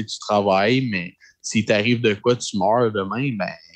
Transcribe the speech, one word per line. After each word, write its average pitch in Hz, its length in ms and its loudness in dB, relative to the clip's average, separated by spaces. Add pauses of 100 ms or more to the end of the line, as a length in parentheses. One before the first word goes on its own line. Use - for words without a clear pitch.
sais, - 40 -2
tu - 120 -12
travailles, 104 720 2
mais 90 240 -6 (260)
s'il 107 240 -2
t'arrive 117 360 2
de 110 140 2
quoi, 120 220 0
tu - 220 -6
meurs 110 340 2
demain, 107 460 -4
ben, 92 140 -6 (240)